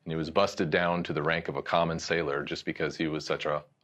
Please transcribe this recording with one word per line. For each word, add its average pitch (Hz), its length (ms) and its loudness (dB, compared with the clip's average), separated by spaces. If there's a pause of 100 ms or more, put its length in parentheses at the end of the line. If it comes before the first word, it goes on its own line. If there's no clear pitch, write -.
and 82 60 -6
he 80 60 -2
was 78 140 -2
busted 98 400 2
down 87 320 4
to 85 100 -4
the 78 80 0
rank 82 280 0
of 73 60 -4
a 69 60 -4
common 85 380 2
sailor 76 440 0
just 71 220 -6
because 78 320 -2
he 82 100 0
was 76 160 -2
such - 220 -2
a, 73 160 0 (220)